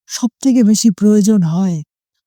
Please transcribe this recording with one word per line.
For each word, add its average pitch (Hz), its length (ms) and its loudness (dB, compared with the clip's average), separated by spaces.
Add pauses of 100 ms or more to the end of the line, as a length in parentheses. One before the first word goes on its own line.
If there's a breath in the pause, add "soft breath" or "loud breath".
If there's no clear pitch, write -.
সবথেকে 247 560 -2
বেশি 214 260 2
প্রয়োজন 208 540 2
হয় 165 400 -4 (440)